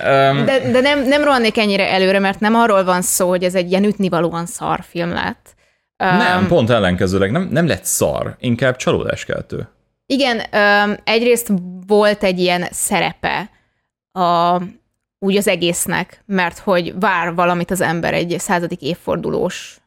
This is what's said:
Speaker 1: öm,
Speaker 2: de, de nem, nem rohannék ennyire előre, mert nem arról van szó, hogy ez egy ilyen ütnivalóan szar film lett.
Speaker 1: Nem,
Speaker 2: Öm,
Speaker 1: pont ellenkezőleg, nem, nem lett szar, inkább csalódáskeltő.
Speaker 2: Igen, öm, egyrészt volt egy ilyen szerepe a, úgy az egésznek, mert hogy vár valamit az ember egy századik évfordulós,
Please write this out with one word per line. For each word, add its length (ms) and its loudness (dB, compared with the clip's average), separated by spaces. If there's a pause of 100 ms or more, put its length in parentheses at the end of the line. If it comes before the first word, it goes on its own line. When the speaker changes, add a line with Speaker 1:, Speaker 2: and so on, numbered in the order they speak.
Speaker 1:
öm, 420 4
Speaker 2:
de, 260 0
de 100 4
nem, 260 2
nem 160 2
rohannék 340 2
ennyire 340 2
előre, 280 2
mert 200 0
nem 160 2
arról 280 4
van 180 0
szó, 280 0
hogy 140 0
ez 120 0
egy 160 0
ilyen 120 2
ütnivalóan 640 0
szar 340 -4 (100)
film 200 -6
lett. 460 -8 (420)
Speaker 1:
Nem, 440 2
Speaker 2:
Öm, 60 2
Speaker 1:
pont 220 4
ellenkezőleg, 640 2
nem, 200 -2
nem 160 2
lett 160 -2
szar, 560 -2
inkább 360 0
csalódáskeltő. 920 -4 (380)
Speaker 2:
Igen, 360 0 (100)
öm, 520 2
egyrészt 480 0 (360)
volt 360 2
egy 160 0
ilyen 320 0
szerepe 760 -4 (600)
a, 500 0 (580)
úgy 180 0
az 100 0
egésznek, 760 -2
mert 320 -2
hogy 420 -2
vár 340 -2
valamit 380 0
az 100 -2
ember 320 -2
egy 260 -2
századik 420 -4
évfordulós, 1040 -6